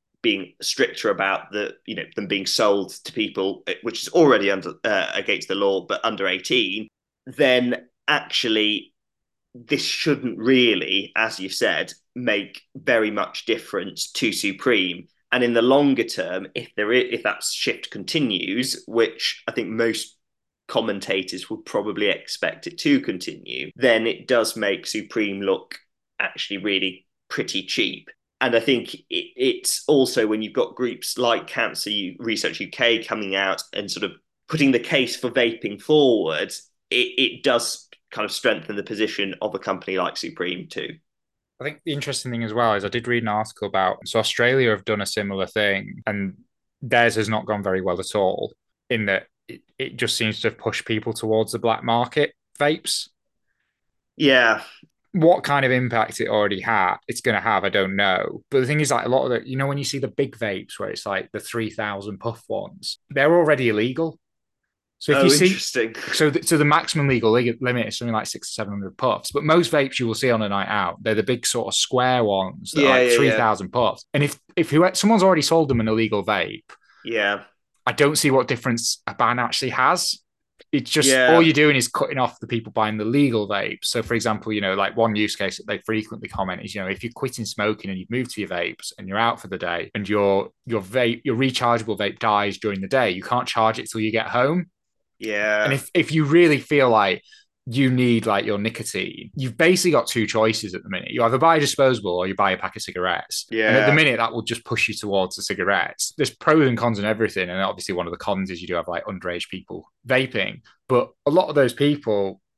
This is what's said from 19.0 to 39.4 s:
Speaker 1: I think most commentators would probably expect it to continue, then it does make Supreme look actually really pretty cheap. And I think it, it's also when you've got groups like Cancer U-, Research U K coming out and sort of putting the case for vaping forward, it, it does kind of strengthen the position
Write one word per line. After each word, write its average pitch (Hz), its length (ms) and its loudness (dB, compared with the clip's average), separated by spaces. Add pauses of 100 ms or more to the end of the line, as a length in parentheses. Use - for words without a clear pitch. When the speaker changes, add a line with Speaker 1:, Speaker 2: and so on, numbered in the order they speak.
Speaker 1:
I - 60 -6
think 110 160 -4
most 113 480 -4 (500)
commentators 98 840 -4
would 110 140 -10
probably 104 440 -2
expect - 580 -4
it - 120 -12
to 143 220 2
continue, 73 760 -8
then 113 300 2
it 95 200 -4
does 113 300 0
make 101 300 -2
Supreme 101 540 -4
look 95 380 -4 (400)
actually - 400 -6
really 95 480 -4 (220)
pretty - 360 -6
cheap. - 460 -4 (300)
And 120 160 2
I 113 40 6
think 120 340 0
it, - 80 -20 (340)
it's - 500 -2
also 131 400 4
when 107 160 0
you've 104 120 -10
got 156 200 -2
groups 123 440 -6
like 117 280 0
Cancer - 440 -4
U-, 95 280 -6
Research - 420 -4
U 95 80 -8
K 117 360 0
coming 98 320 -4
out 95 260 -2 (120)
and 101 160 -8
sort 101 140 -6
of 95 80 -4 (360)
putting 147 240 2
the 120 60 4
case 127 360 -4
for 123 160 -6
vaping 113 500 -2
forward, 101 720 2 (380)
it, - 40 -4 (240)
it - 260 -2
does 120 440 0 (220)
kind 107 140 -6
of 101 80 -6
strengthen - 420 -2
the 98 80 -6
position 101 600 -4